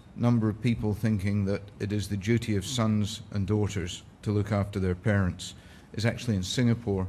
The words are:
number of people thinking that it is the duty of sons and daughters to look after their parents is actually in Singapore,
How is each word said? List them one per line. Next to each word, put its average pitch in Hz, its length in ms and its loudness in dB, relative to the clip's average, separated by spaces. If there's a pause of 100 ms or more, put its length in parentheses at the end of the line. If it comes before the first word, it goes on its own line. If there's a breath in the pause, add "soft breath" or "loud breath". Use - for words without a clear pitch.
(160)
number 117 320 4
of 107 140 -2
people 110 320 2
thinking 101 500 0
that 98 180 0 (200)
it 101 100 -2
is 104 160 -2
the 107 80 -4
duty 107 400 0
of 95 100 -2
sons 107 560 0 (100)
and 101 140 -2
daughters 101 580 -2 (180)
to 110 100 -2
look 104 220 0
after 101 260 0
their 92 160 2
parents 98 600 0 (360 loud breath)
is 104 140 -4
actually 113 320 0
in 92 60 0
Singapore, 104 640 0